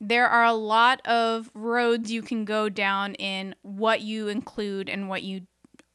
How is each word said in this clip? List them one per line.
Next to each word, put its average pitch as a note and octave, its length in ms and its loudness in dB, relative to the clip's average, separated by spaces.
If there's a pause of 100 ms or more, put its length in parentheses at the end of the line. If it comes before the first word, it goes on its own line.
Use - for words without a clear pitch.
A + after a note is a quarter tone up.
there A#3 280 4
are A#3 160 6
a A#3 80 6
lot A3+ 520 4
of A3+ 480 0
roads A#3 600 0
you A3+ 100 -4
can A3 220 -4
go G#3+ 240 0
down G3 480 -2
in F#3+ 460 -6
what G#3 400 0
you G#3+ 260 -4
include G3+ 600 -6
and G3 200 -6
what F#3+ 160 -6
you F#3+ 240 -8 (460)